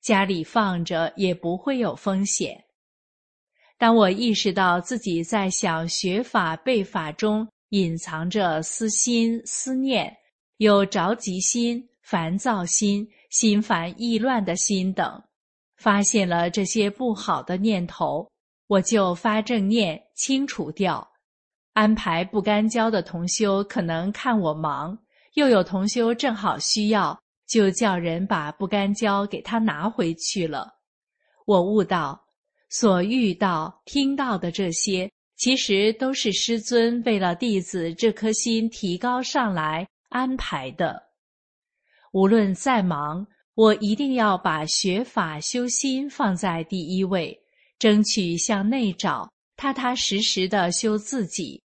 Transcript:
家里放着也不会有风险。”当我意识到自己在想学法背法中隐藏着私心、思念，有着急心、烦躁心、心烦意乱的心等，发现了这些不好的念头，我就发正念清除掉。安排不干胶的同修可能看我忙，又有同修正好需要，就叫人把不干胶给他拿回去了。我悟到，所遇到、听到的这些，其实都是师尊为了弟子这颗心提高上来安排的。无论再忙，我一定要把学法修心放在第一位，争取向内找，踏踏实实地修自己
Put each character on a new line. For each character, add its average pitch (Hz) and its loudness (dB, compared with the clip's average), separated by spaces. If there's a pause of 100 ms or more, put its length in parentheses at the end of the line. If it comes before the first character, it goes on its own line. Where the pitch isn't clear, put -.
家 202 2
里 190 -2
放 190 -2
着 165 -4
也 185 0
不 175 -4
会 269 -2
有 190 -2
风 196 -2
险。” - -4 (1120)
当 233 4
我 208 6
意 220 0
识 196 0
到 180 2
自 233 -6
己 170 -4
在 190 -2
想 165 -2
学 185 -2
法 175 -2
背 247 0
法 165 -6
中 214 -2 (220)
隐 175 0
藏 160 -6
着 170 0
私 220 -4
心、 226 0
思 - -6
念， 262 -2 (400)
有 202 4
着 196 0
急 190 -6
心、 233 -2 (140)
烦 170 -2
躁 208 -2
心、 202 0 (220)
心 208 4
烦 175 -2
意 233 0
乱 226 2
的 175 -2
心 190 0
等， - -4 (560)
发 202 2
现 196 2
了 170 2
这 190 0
些 202 0
不 233 -2
好 160 -2
的 175 -4
念 196 0
头， 156 -4 (380)
我 196 4
就 190 2
发 214 0
正 214 0
念 208 0 (140)
清 269 -2
除 160 -6
掉。 160 -2 (680)
安 214 6
排 175 -2
不 208 -2
干 214 2
胶 226 2
的 202 0
同 175 -6
修 196 2
可 196 -4
能 170 -2
看 226 0
我 156 0
忙， 156 -4 (360)
又 294 4
有 208 6
同 190 -2
修 233 0
正 233 -2
好 202 -2
需 208 0
要， 190 0 (260)
就 202 4
叫 190 0
人 170 -2
把 156 -2
不 196 -6
干 202 0
胶 202 0
给 202 -8
他 226 -2
拿 220 0
回 170 -2
去 165 -4
了。 143 -8 (680)
我 196 4
悟 202 2
到， 160 -4 (460)
所 190 4
遇 214 2
到、 170 -4
听 277 0
到 247 -2
的 175 -4
这 180 -4
些， 185 -2 (260)
其 254 2
实 208 2
都 262 -2
是 226 -2
师 226 0
尊 233 2
为 220 2
了 180 0
弟 202 0
子 170 -6
这 220 2
颗 220 -2
心 226 0
提 180 -4
高 247 -2
上 240 0
来 160 -2 (220)
安 262 -2
排 131 -6
的。 - -4 (1080)
无 190 4
论 202 4
再 240 0
忙， 160 -2 (280)
我 220 6
一 208 -2
定 269 -2
要 214 2
把 156 -2
学 185 -2
法 160 -4
修 247 -4
心 269 -2
放 220 0
在 165 -2
第 180 -4
一 190 2
位， 180 -4 (400)
争 214 6
取 175 0
向 202 -2
内 233 0
找， 139 -4 (240)
踏 277 -4
踏 254 -2
实 208 -2
实 185 0
地 185 0
修 214 0
自 214 -4
己 - -10